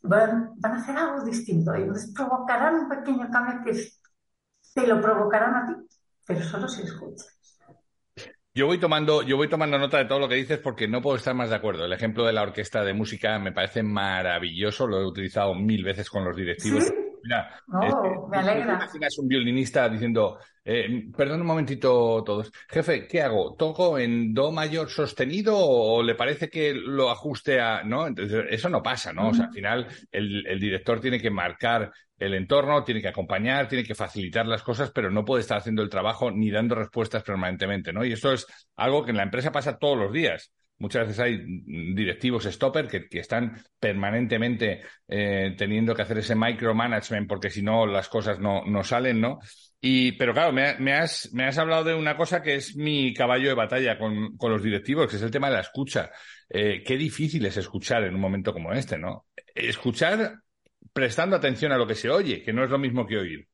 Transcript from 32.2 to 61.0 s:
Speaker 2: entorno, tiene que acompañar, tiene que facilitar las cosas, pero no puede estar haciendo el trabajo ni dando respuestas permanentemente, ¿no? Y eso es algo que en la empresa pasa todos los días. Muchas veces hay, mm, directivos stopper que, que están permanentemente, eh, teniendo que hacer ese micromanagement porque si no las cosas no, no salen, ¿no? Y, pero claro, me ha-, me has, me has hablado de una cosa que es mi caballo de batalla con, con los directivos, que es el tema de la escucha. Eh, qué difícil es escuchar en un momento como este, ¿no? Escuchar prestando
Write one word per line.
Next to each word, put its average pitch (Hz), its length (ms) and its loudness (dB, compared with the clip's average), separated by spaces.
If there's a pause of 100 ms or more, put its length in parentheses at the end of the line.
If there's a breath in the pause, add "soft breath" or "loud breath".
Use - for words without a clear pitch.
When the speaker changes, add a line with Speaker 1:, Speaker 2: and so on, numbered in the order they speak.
Speaker 2:
entorno, 139 500 2
tiene 110 160 -2
que 101 80 -4
acompañar, 107 580 -2
tiene 123 160 -2
que 101 120 -6
facilitar 101 500 -4
las 113 180 -2
cosas, 123 280 -2
pero 101 200 0
no 104 140 0
puede 123 160 2
estar 104 160 -2
haciendo 107 240 -2
el 104 80 0
trabajo 104 420 0
ni 107 200 0
dando 113 240 2
respuestas 107 480 -2
permanentemente, 92 680 -2
¿no? 110 140 -2
Y 120 80 0
eso 135 180 0
es 123 140 -2 (320 loud breath)
algo 135 260 2
que 120 80 -4
en 110 60 2
la 98 60 2
empresa 123 280 -2
pasa 139 260 -2
todos 143 200 2
los 101 160 0
días. 123 400 -2 (280)
Muchas 110 260 0
veces 107 120 -4
hay, 120 200 2
mm, 85 560 -6
directivos 107 500 0
stopper 135 420 0
que, 95 220 -6
que 85 100 -6
están 113 420 -4 (180)
permanentemente, 110 1000 0 (280 loud breath)
eh, 98 480 0
teniendo 110 360 0
que 110 100 -2
hacer 107 160 -2
ese 110 160 0
micromanagement 113 920 0
porque 98 220 -4
si 101 120 -6
no 110 240 4
las 98 240 0
cosas 101 300 -2
no, 98 260 0
no 101 180 0
salen, 123 380 2
¿no? 123 180 -2 (420 loud breath)
Y, 127 320 4
pero 120 200 2
claro, 156 200 4
me 135 160 4
ha-, - 100 -2
me 135 140 2
has, 156 400 -2
me 127 120 0
has 135 120 0
hablado 160 280 2
de 165 100 2
una 151 220 0
cosa 170 240 0
que 143 140 2
es 139 220 -8
mi 143 360 0
caballo 131 360 2
de 131 60 2
batalla 117 420 2
con, 107 400 -2
con 117 140 0
los 104 120 2
directivos, 120 460 0
que 107 80 -6
es 98 40 -2
el 110 100 -2
tema 139 180 0
de 127 60 2
la 95 60 0
escucha. 127 500 -4 (380 loud breath)
Eh, 101 360 0
qué 131 120 0
difícil 147 480 -2
es 95 120 -2
escuchar 104 460 0
en 92 120 -2
un 98 60 0
momento 95 320 0
como 85 200 -6
este, 123 240 -4
¿no? 87 280 -10 (280)
Escuchar 123 800 0 (600)
prestando 160 420 2